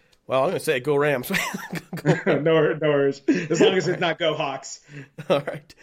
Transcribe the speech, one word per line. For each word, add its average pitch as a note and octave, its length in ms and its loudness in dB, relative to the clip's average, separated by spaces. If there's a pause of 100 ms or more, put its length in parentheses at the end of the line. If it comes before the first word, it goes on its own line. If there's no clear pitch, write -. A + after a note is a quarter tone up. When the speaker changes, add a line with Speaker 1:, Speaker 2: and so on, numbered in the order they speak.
(280)
Speaker 1:
well, C3 160 2
I'm D#3 60 0
gonna C#3 100 -2
say C3+ 200 0
go C#3+ 160 0
Rams. C#3+ 400 0
<laughs> - 600 -6
Go D#3 180 0 (120)
Speaker 2:
<laughs> D#3+ 140 2
No D#3+ 140 2
wor-, D#3+ 260 4
no D3+ 100 0
worries. C#3 380 2
As E3+ 320 0
long - 140 6
as F3 140 0
it's F3+ 120 -2
not E3 200 -2
go D#3 160 0
Hawks. C#3 440 -8 (260)
Speaker 1:
<laughs> - 240 -16
All D3+ 100 2
right. E3 420 -10